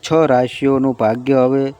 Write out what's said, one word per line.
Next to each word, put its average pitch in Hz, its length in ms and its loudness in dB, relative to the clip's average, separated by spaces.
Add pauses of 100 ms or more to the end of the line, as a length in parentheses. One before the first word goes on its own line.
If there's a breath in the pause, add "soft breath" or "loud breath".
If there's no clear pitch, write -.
છ - 100 -6
રાશિઓનું 135 880 0
ભાગ્ય 123 360 0
હવે 135 440 0